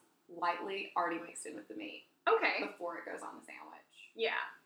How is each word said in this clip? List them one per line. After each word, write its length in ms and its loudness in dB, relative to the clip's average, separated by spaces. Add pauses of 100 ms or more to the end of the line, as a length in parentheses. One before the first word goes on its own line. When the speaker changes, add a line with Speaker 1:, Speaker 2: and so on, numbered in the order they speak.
(240)
Speaker 1:
lightly 720 -2
already 240 2
mixed 240 -10
in 80 -8
with 160 -12
the 80 -6
meat 320 -10 (160)
Speaker 2:
Okay. 400 6
Speaker 1:
before 320 -6
it 80 -10
goes 160 -6
on 160 -10
the 80 -18
sandwich. 320 -14 (400)
Speaker 2:
Yeah. 180 2 (300)